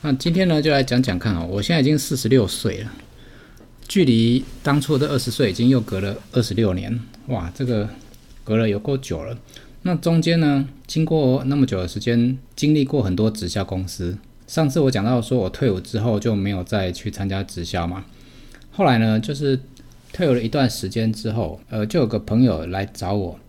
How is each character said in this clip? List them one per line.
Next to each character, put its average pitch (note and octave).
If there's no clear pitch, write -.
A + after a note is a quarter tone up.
那 D3+
今 E3
天 F#3
呢， D#3
就 D3+
来 C#3
讲 B2+
讲 F2+
看 G#2
哦， E2
我 G2
现 -
在 E3
已 C3
经 D3+
四 C3+
十 A2+
六 A#2+
岁 -
了， A2
距 F#3
离 A#2+
当 D3
初 C#3+
的 C#3+
二 C#3
十 B2
岁 A2+
已 -
经 A#2+
又 C3
隔 G2
了 G2
二 B2
十 G2+
六 G2+
年， G#2+
哇， F#2
这 C#3
个 A2
隔 A2
了 A2+
有 G2+
够 C3+
久 -
了。 A#2
那 F3+
中 E3
间 E3
呢， C#3+
经 D#3+
过 C#3
那 C3+
么 C#3
久 A2+
的 F2+
时 G2+
间， A#2+
经 D3
历 D3
过 C3+
很 F#2
多 G#2+
直 F#2+
销 G2
公 F#2
司。 F2+
上 D#3+
次 C#3+
我 C3+
讲 G#2
到 B2
说 B2
我 F#2+
退 C3
伍 F#2
之 A2
后 G#2+
就 A2
没 G2
有 F#2+
再 F#2+
去 G2
参 G2
加 F#2+
直 F2
销 E2+
嘛， F#2
后 G3+
来 B2+
呢， A2
就 C#3
是 C#3
退 F3+
伍 C3
了 A#2+
一 A2+
段 C3
时 -
间 A2
之 G#2+
后， F2+
呃， G#2+
就 D#3
有 A#2+
个 A2
朋 G#2+
友 E2+
来 F#2+
找 G2
我。 F#2